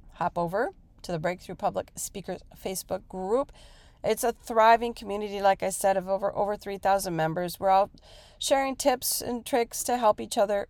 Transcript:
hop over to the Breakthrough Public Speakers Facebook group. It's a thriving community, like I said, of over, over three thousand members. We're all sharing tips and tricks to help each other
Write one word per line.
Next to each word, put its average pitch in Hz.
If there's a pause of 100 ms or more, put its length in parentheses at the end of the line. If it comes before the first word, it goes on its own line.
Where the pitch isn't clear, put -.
(140)
hop 175
over 196 (320)
to -
the 170
Breakthrough 180
Public 196
Speakers - (180)
Facebook 190
group. 202 (520)
It's 214
a 247
thriving 233
community, 202
like 196
I 185
said, 196
of 185
over, 196
over 202
three 196
thousand 190
members. 165
We're 190
all 190 (480)
sharing 269
tips -
and 233
tricks -
to 247
help 214
each 226
other 202